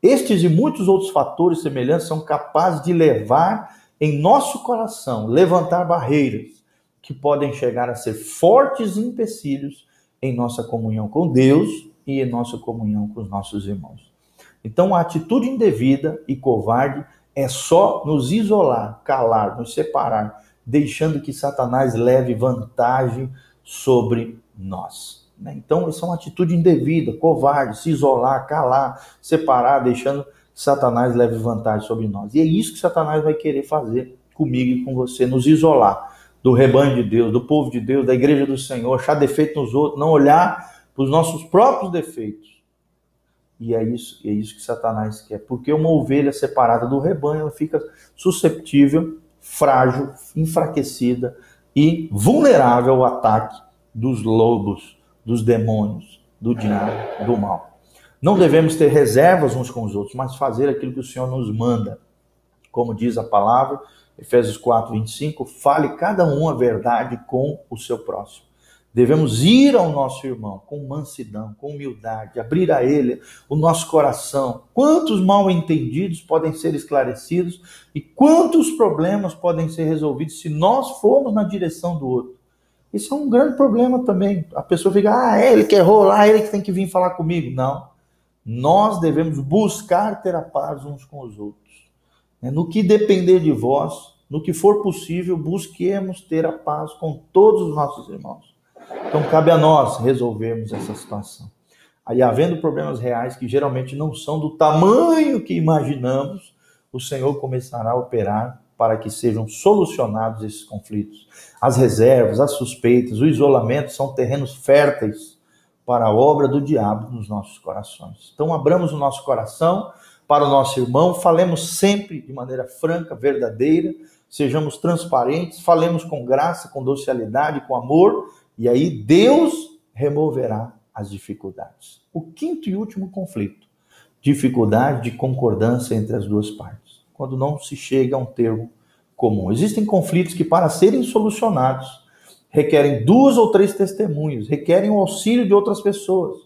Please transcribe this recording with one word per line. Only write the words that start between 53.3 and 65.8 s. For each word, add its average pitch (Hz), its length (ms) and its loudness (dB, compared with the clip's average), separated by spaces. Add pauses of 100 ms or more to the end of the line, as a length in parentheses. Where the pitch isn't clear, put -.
dos 113 300 -4
lobos, 110 760 0 (240)
dos 113 200 -2
demônios, 110 760 -2 (200)
do 113 160 -2
diabo, 107 720 -4
do 117 120 0
mal. 98 400 -6 (420)
Não 202 180 2
devemos 160 380 4
ter 151 120 4
reservas 139 680 4
uns 127 140 -6
com 117 140 -8
os 101 120 -8
outros, 101 200 -8
mas 131 200 -10
fazer 131 320 -2
aquilo 139 260 -6
que 131 60 -10
o 127 40 -12
Senhor 127 240 -10
nos 123 280 -6
manda. 113 440 -2 (720)
Como 117 240 -4
diz 113 220 -4
a 110 60 -6
palavra, 120 560 0 (380)
Efésios 110 400 0
quatro, 117 360 -2
vinte 110 140 -4
e - 40 -14
cinco, 147 340 -8
fale 147 440 0